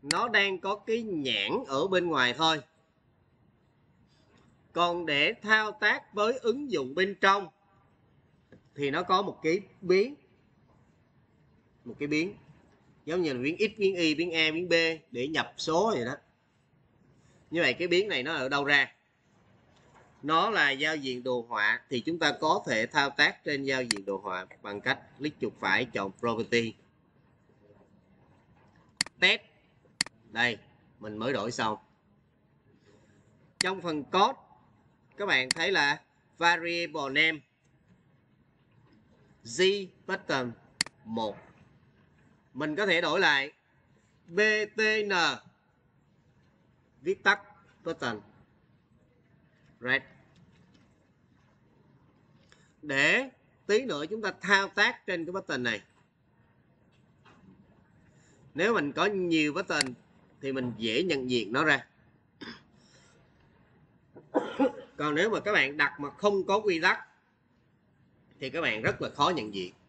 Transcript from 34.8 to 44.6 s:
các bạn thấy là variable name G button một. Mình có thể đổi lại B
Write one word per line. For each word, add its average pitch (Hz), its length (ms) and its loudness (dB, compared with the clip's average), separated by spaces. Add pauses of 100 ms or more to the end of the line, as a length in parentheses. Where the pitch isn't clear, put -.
các 202 100 -6
bạn 131 240 2
thấy 170 220 -2
là 151 300 0 (360)
variable 170 680 0
name 156 300 2 (2000)
G 120 180 -2 (440)
button 147 460 -4 (520)
một. 113 320 -4 (1160)
Mình 151 220 -6
có 202 100 -2
thể 175 140 4
đổi 170 200 0
lại 147 320 2 (720)
B 170 140 -4 (360)